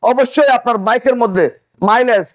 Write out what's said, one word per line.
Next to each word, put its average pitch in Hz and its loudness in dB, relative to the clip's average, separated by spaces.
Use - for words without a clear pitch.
অবশ্যই 262 2
আপনার 233 -2
বাইকের 247 0
মধ্যে 185 0
মাইলেজ 214 0